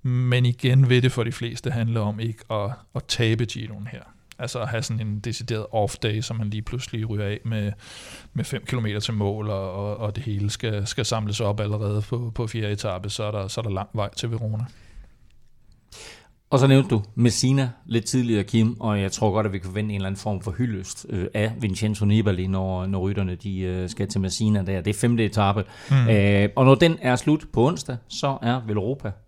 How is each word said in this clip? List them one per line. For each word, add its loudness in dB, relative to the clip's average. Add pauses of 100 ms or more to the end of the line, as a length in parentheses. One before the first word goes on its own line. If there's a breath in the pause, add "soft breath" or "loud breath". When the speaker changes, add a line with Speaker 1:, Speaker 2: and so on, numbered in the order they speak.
Speaker 1:
men 2
igen 4
vil 6
det 4
for -2
de -4
fleste -6
handle 0
om -2
ikke -6
at, -2 (260)
at -6
tabe 2
Giroen -10
her. -14 (380)
Altså -6
at -4
have -2
sådan -4
en -4
decideret -6
off-day, 0
som -6
man -2
lige -4
pludselig -6
ryger -4
af -4
med, -2 (640 loud breath)
med -2
fem -8
kilometer -2
til -4
mål, -2
og, -4
og, -6
og -4
det -6
hele -2
skal, -4
skal -4
samles -2
op 0
allerede 0
på, -4
på -2
fjerde -2
etape, -4
så -4
er -2
der, -4
så -6
er -4
der -2
lang -4
vej -2
til -4
Verona. -2 (1900 loud breath)
Speaker 2:
Og 4
så 8
nævnte 8
du 2 (120)
Messina 4 (160)
lidt 0
tidligere, 2
Kim, 2
og 0
jeg 0
tror 0
godt, 2
at -2
vi -4
kan -10
forvente -4
en -4
eller -2
anden -4
form -4
for -6
hyldest, -4
øh, -2
af 0
Vincenzo 0
Nibali, 4
når, -2
når -2
rytterne, -2
de, -6
øh, -2
skal -4
til -2
Messina 2
der. -2
Det 0
er -10
femte 2
etape. 2 (280 loud breath)
Speaker 1:
Mm. 6
Speaker 2:
Øh, 6
og 6
når 10
den 4
er 4
slut 2
på 4
onsdag, -4 (100)
så -4
er 0
Velropa -2 (160)